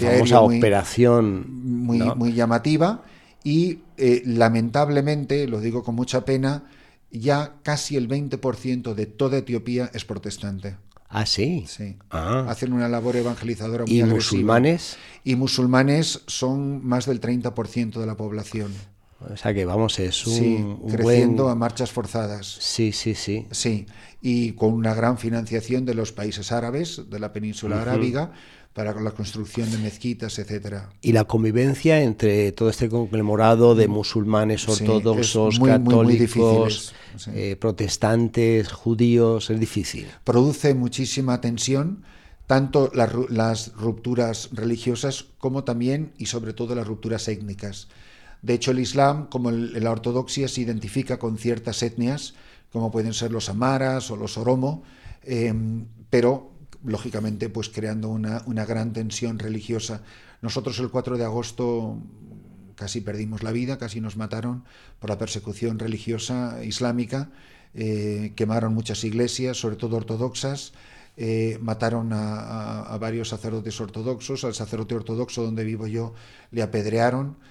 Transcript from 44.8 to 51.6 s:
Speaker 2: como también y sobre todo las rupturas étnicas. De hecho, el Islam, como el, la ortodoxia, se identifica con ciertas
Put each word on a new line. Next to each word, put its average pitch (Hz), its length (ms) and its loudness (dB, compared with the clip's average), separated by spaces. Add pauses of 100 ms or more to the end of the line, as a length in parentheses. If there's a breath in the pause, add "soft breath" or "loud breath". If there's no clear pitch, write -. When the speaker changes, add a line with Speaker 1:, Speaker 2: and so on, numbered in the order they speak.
Speaker 2:
como 135 260 -4
también 131 540 -2
y 107 80 -8
sobre 110 260 -6
todo 120 220 -4
las 117 120 -4
rupturas 110 420 -6
étnicas. 101 600 -8 (540 soft breath)
De 117 100 0
hecho, 120 200 2
el 127 80 0
Islam, 139 500 2
como 123 180 -2
el, 117 340 -4
la 113 80 2
ortodoxia, 123 580 -2
se 131 120 -4
identifica 117 580 -4
con 113 200 -4
ciertas 113 440 -4